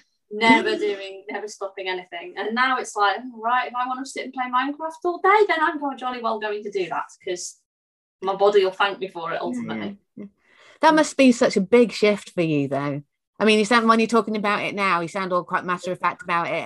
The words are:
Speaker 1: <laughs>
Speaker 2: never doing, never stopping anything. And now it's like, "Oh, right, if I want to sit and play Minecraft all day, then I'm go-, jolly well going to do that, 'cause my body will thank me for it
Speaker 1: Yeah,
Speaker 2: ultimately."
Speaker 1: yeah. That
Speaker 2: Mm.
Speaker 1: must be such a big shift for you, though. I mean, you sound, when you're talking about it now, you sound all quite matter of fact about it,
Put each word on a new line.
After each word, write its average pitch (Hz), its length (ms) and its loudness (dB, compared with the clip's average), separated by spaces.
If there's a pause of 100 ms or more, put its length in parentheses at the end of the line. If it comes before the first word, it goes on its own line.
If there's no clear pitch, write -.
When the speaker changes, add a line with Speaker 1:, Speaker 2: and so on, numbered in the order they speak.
(160)
Speaker 1:
<laughs> - 160 -20
Speaker 2:
never 220 460 4
doing, 196 520 -6
never 208 180 -8
stopping 196 400 -10
anything. 180 500 -8
And 214 180 -4
now 254 220 2
it's - 180 -8
like, 202 240 2
"Oh, 240 220 -14
right, 240 260 0
if 233 80 -12
I 247 120 -4
want 254 160 -6
to 269 60 -14
sit - 160 -10
and 262 80 -14
play 254 200 -6
Minecraft 294 400 -4 (120)
all 349 160 -2
day, 403 260 6
then 339 140 0
I'm 311 180 -2
go-, 277 160 -6
jolly 254 260 -8
well 226 180 -4
going 214 240 -6
to 202 80 -10
do 185 180 -4
that, 180 160 -6 (200)
'cause 180 340 -10 (600)
my 190 140 -2
body 202 300 6
will 185 60 0
thank 196 280 -2
me 190 100 -8
for 170 220 -10
it - 40 -4
Speaker 1:
Yeah, - 60 -6
Speaker 2:
ultimately." 220 560 -8 (200)
Speaker 1:
yeah. 208 80 -14 (560)
That - 120 6
Speaker 2:
Mm. 208 40 4
Speaker 1:
must - 200 2
be 262 140 8
such 233 240 2
a 208 60 2
big 240 300 4
shift 208 400 0
for 180 100 -2
you, 147 260 0
though. 143 360 -4 (360)
I 202 60 2
mean, 214 140 6
you 214 60 2
sound, 226 220 4
when 226 120 6
you're 220 80 2
talking 220 300 0
about 202 260 -2
it 165 120 -6
now, 190 260 0
you 165 60 -4
sound 185 260 -6
all 175 100 0
quite 170 220 -4
matter 180 260 -4
of 175 80 -8
fact - 240 -4
about 170 240 -2
it, 147 180 -4